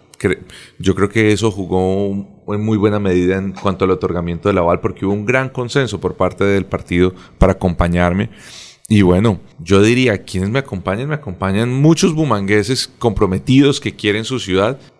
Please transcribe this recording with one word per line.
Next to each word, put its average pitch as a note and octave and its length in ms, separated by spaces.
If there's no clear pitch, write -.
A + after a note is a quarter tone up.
Cre-, F#2+ 200
yo F#2 160
creo F#2+ 140
que G#2+ 240
eso G#2 180
jugó F#2 580
un, G2 400
en G#2 160
muy A2 120
buena G#2 220
medida F#2 400
en F#2+ 140
cuanto F#2+ 340
al F#2 60
otorgamiento E2+ 560
del F#2+ 100
aval, F2 220
porque - 260
hubo G2 80
un G#2 100
gran C3 240
consenso A#2+ 520
por F2+ 160
parte F#2 280
del G2 220
partido F#2 480
para F#2 160
acompañarme. F2 760
Y G#2 140
bueno, F#2+ 400
yo F#2 200
diría, A#2 440
quienes F#2+ 260
me B2+ 80
acompañan, G#2 500
me D#3 60
acompañan G2+ 580
muchos D#3 420
bumangueses G#2+ 720
comprometidos A#2 840
que G2+ 140
quieren G#2 320
su B2+ 140
ciudad G2 380